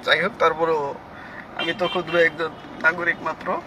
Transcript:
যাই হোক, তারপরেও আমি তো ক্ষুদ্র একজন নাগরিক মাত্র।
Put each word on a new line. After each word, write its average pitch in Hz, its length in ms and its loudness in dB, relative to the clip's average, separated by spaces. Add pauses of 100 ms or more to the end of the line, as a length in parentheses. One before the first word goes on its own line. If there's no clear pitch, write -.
যাই 151 160 4
হোক, 175 180 0
তারপরেও 160 560 2 (640)
আমি 165 160 -2
তো 175 160 0
ক্ষুদ্র 170 280 0
একজন 160 340 4 (320)
নাগরিক 170 400 2
মাত্র। 160 440 -2